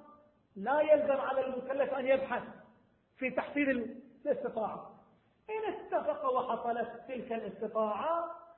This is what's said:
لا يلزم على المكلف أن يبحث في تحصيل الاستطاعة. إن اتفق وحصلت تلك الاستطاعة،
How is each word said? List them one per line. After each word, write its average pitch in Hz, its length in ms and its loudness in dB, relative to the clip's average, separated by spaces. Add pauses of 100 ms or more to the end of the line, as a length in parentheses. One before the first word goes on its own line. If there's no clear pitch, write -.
(560)
لا 247 240 2
يلزم 285 400 6
على 262 260 0
المكلف 262 460 -2
أن 262 140 -2
يبحث 262 360 2 (760)
في 254 140 -2
تحصيل 285 400 0 (560)
الاستطاعة. 226 640 -2 (600)
إن 427 240 -2
اتفق 294 500 -2
وحصلت 240 840 0
تلك 233 240 -6
الاستطاعة، 220 1040 -2 (220)